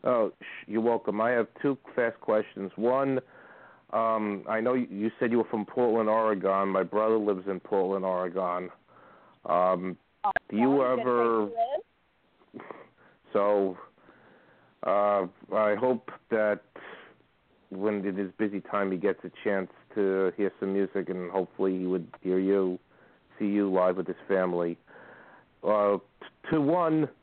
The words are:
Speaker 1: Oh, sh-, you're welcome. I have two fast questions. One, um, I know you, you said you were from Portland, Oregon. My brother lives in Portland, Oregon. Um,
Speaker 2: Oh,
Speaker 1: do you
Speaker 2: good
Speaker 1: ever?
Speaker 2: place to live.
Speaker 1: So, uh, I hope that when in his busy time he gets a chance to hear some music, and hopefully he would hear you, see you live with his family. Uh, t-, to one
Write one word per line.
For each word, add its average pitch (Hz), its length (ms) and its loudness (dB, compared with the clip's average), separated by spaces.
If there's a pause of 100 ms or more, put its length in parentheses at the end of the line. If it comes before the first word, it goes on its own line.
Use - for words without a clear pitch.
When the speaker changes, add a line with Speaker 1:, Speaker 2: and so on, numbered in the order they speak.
Speaker 1:
Oh, 117 280 2 (100)
sh-, - 240 -16
you're 110 160 -2
welcome. 110 380 0
I 117 100 2
have 117 160 2 (160)
two 139 160 0 (180)
fast 117 240 -2
questions. 104 560 -2
One, 131 440 0 (760)
um, 110 520 0
I 110 140 -2
know 123 140 0
you, 123 160 -2
you 104 280 -4
said 120 140 0
you 120 60 4
were 113 120 2
from 107 140 -2
Portland, 113 460 2
Oregon. 98 580 2
My 95 140 2
brother 107 340 2
lives 104 320 0
in 95 120 -4
Portland, 95 440 0
Oregon. 90 680 -2 (760)
Um, 90 500 2 (280)
Speaker 2:
Oh, - 60 2 (200)
Speaker 1:
do 98 60 -4
you 131 200 4
Speaker 2:
good 127 240 2
Speaker 1:
ever? 117 460 2
Speaker 2:
place 98 80 -8 (1000)
to - 60 -16
live. - 40 -16 (720)
Speaker 1:
So, 101 460 2 (1080)
uh, 101 400 2 (280)
I 107 200 2
hope 123 360 0 (200)
that 107 300 2 (1080)
when 101 340 -2
in 95 120 -2
his 98 220 -4
busy 101 220 -2
time 101 300 -2
he 92 80 -2
gets 95 260 0
a 90 60 -10 (140)
chance 98 260 -2 (240)
to 95 420 2
hear 98 240 0
some 95 120 -2
music, 98 360 -2
and 90 220 -6
hopefully 95 480 -2
he 92 80 -4
would 90 200 -2 (140)
hear 92 180 0
you, 95 400 2 (600)
see 107 80 -2
you 101 240 0
live 92 260 4
with 90 100 -4
his 90 100 -6 (100)
family. 87 500 0 (880)
Uh, 104 320 2 (220)
t-, - 60 -18 (240)
to 160 100 2
one 156 480 2 (140)